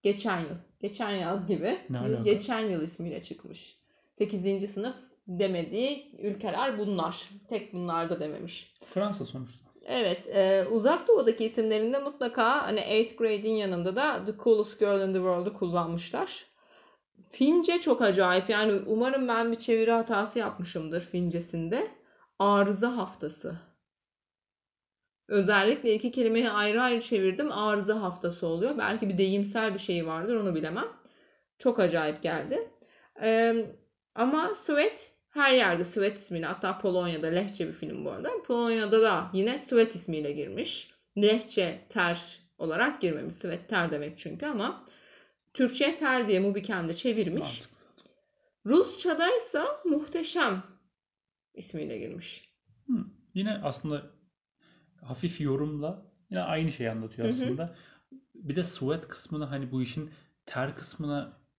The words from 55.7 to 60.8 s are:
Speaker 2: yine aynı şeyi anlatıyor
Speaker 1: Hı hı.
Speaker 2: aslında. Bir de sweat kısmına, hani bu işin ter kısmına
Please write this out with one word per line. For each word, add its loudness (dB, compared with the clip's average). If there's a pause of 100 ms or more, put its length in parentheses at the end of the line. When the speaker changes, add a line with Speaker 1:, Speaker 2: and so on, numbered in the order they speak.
Speaker 2:
yine -4
aynı 0
şeyi -4
anlatıyor -4
Speaker 1:
Hı 2
hı. 0
Speaker 2:
aslında. -4 (580)
Bir -8
de 0
sweat -4
kısmına, -8
hani -6
bu -2
işin -6 (340)
ter -6
kısmına -8 (200)